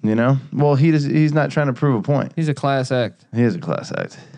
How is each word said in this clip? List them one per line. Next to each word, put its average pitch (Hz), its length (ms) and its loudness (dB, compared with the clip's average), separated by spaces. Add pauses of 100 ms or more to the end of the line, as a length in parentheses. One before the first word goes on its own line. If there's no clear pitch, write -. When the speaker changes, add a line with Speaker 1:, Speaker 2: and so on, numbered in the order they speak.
Speaker 1:
You 110 120 0
know? 127 240 2 (140)
Well, 147 240 2
he 156 160 4
does, 151 120 2
he's 151 300 2
not 147 160 0
trying 147 160 0
to 135 60 0
prove 131 240 0
a 101 60 -2
point. 139 340 -2
Speaker 2:
He's 160 120 -2
a 143 60 -2
class 135 360 -2
act. 120 440 -4
Speaker 1:
He 117 80 2
is 113 120 2
a 85 40 -6
class - 380 -6
act. - 220 -8 (200)